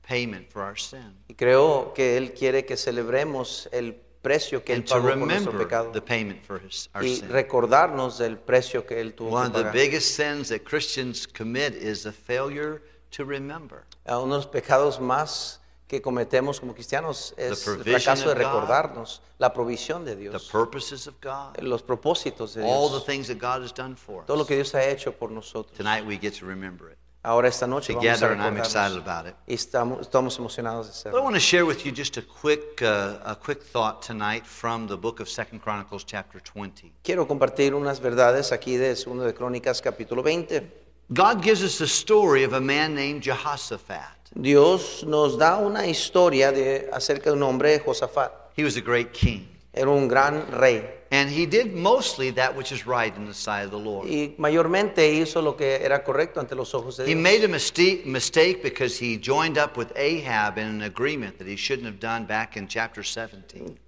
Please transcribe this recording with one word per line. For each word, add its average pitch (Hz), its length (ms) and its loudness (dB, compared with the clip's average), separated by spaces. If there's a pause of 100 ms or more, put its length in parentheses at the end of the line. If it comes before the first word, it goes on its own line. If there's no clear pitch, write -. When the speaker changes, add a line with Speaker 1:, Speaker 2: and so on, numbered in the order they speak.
Speaker 1:
payment 117 500 -6
for 104 100 -8
our 101 140 -10
sin. 120 400 -14 (120)
Speaker 2:
Y 110 60 -18
creo 131 580 4
que 123 240 2
Él 127 160 -2
quiere 131 320 0
que 131 120 -6
celebremos 127 960 -4
el 120 240 -6 (260)
precio 139 400 0
que - 100 -4
Él - 100 0
Speaker 1:
And - 40 -10
to 131 80 2
Speaker 2:
pagó 123 140 4
por 135 80 2
nuestro 175 340 -2
Speaker 1:
remember 107 160 -2
Speaker 2:
pecado. 117 240 -2
Speaker 1:
the 107 100 -4
payment 107 440 -4
for 95 160 -10
his, - 340 -14
our 101 80 -4
Speaker 2:
Y 127 140 -2
Speaker 1:
sin. 101 120 -10
Speaker 2:
recordarnos 131 880 2
del 113 180 -2
precio 127 500 0
que 113 140 -6
Él 113 160 -8
tuvo 113 160 -6
Speaker 1:
One 123 180 0
Speaker 2:
que 110 80 -2
Speaker 1:
of 113 60 0
the - 0 -
Speaker 2:
pagar. 107 80 -4
Speaker 1:
biggest 139 420 2
sins 147 360 -2
that 110 140 -4
Christians 131 600 -6
commit 120 480 -4
is 104 300 -6
the 107 80 -10
failure 143 680 -6 (280)
to 143 140 -8
remember 139 580 -10 (240)
Speaker 2:
Ah, 120 140 -2
uno 135 180 -2
de 139 60 -4
los - 20 -14
pecados 139 540 2
más 131 580 -2 (300)
que 135 120 -4
cometemos 131 600 0
como 123 120 -12
cristianos 143 640 -6
Speaker 1:
the 127 140 -6
Speaker 2:
es - 180 -6
el 104 80 -2
Speaker 1:
provision - 260 2
Speaker 2:
fracaso 135 260 4
de 151 40 4
Speaker 1:
of 127 80 2
God, 123 60 4
Speaker 2:
recordarnos 135 760 -2 (200)
la 123 120 4
provisión 123 520 -4
de 117 100 -8
Speaker 1:
the 98 60 -14 (100)
Speaker 2:
Dios, - 220 -10
Speaker 1:
purposes 127 560 -2
of - 120 -20
God, 139 400 -12
Speaker 2:
los 123 220 -4
propósitos 123 720 -2
de 113 80 -6
Speaker 1:
all 135 280 4
the 135 80 -4
Speaker 2:
Dios, - 80 -8
Speaker 1:
things 139 200 -4
that 110 140 -8
God 127 200 -2
has 123 120 -12
done 131 240 -12
for 92 280 -16
Speaker 2:
todo 143 120 -2
lo 151 60 0
Speaker 1:
us. 143 40 -2
Speaker 2:
que 147 80 0
Dios 139 220 0
ha 135 80 4
hecho 135 260 -2
por 113 220 -10
nosotros. 110 440 -12
Speaker 1:
Tonight 107 300 0
we 104 100 -4
get 98 180 -4
to 90 120 -14
remember 92 440 -12
it - 80 -20 (260)
Speaker 2:
Ahora 117 240 4
esta 123 180 0
noche 131 260 -4
vamos 117 140 0
a 117 80 6
Speaker 1:
together, 113 180 4
and 101 80 -2
I'm 104 140 -2
Speaker 2:
recordarnos. 113 140 -4
Speaker 1:
excited 101 300 0
about 85 280 -8
it. 92 80 -16 (140)
Speaker 2:
Y 120 60 -4
estamos, 123 480 -4
estamos 127 360 0
emocionados 113 480 -8
de 104 240 -14
Speaker 1:
But 240 60 -2
I - 20 4
Speaker 2:
hacerlo. 269 60 0
Speaker 1:
wanna 214 160 2
share 175 260 6
with 156 180 -2
you 143 60 -6
just 135 280 -8
a - 40 -10
quick, - 600 -2
uh, 101 420 0
a 104 100 -8
quick 143 300 -8
thought 110 360 -2
tonight 110 460 -4
from 117 400 -6
the 98 100 -6
book 110 220 -6
of 104 100 -10
Second - 320 -10
Chronicles 101 440 -8
chapter 98 340 -12
twenty. 98 540 -16 (100)
Speaker 2:
Quiero 170 240 0
compartir 139 480 2
unas 143 240 -2
verdades 123 540 4
aquí 123 240 -2
de 127 180 2
Segundo 123 300 -6
de 113 100 0
Crónicas 123 480 -2
capítulo 120 400 -4
veinte. 156 480 -2 (420)
Speaker 1:
God 196 300 6
gives 196 220 4
us - 140 -2
the 151 100 -2
story 180 560 6
of 120 80 0
a 131 80 2
man 147 340 0
named 143 300 -4
Jehoshaphat. 120 1080 -6 (100)
Speaker 2:
Dios 143 640 6
nos 151 320 2
da 165 220 6
una 208 260 0
historia 151 680 4
de, 135 400 0
acerca 139 380 0
de - 20 4
un 143 100 2
hombre, 139 380 4
Josafat. - 760 -2
Speaker 1:
He 151 60 -2
was 131 140 0
a 123 40 -2
great 120 320 0
king. 104 360 0 (260)
Speaker 2:
Era 135 160 2
un 139 160 4
gran 147 460 2
rey. 120 400 4 (200)
Speaker 1:
And 139 180 4
he 165 160 0
did 208 260 2
mostly 180 600 2
that 127 240 0
which 135 160 -8
is 113 120 -6
right 113 320 0
in 104 100 -10
the 104 80 -14
sight 101 320 -4
of 98 40 -10
the 104 80 -8
Lord. 101 300 -6
Speaker 2:
Y 147 300 -2
mayormente 165 760 4
hizo 160 280 0
lo 151 140 0
que 135 260 0
era 139 220 2
correcto 151 380 0
ante 127 160 -8
los 127 180 -6
ojos 123 220 -6
de 131 80 -4
Speaker 1:
He 151 100 2
Speaker 2:
Dios. 160 80 0
Speaker 1:
made 196 220 6
a 202 40 4
misti-, 175 560 2
mistake 160 580 2
because 127 360 -2
he 120 180 -4
joined 143 400 0
up 147 200 2
with 117 180 -6
Ahab 127 640 0
in 107 80 -4
an 107 160 -6
agreement 113 560 -4
that 92 80 -12
he 98 100 -8
shouldn't 120 300 -4
have 101 140 -12
done 113 260 -4
back 110 300 -4
in 98 100 -10
chapter 113 380 -6
seventeen. 95 840 -12